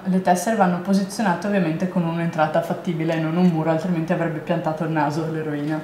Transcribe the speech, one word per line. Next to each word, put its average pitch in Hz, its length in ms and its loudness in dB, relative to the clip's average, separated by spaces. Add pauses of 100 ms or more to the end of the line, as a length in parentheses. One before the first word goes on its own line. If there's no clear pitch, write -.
le 185 180 2
tessere 185 340 2
vanno 180 240 4
posizionate 196 640 0
ovviamente 185 440 0
con 175 140 0
un'entrata 165 580 0
fattibile 160 520 -2
e 165 60 -2
non 160 160 -2
un 180 120 6
muro, 160 220 2
altrimenti 160 440 0
avrebbe 160 240 -2
piantato 160 460 -2
il 160 60 -2
naso 156 400 -2
l'eroina. 151 540 -4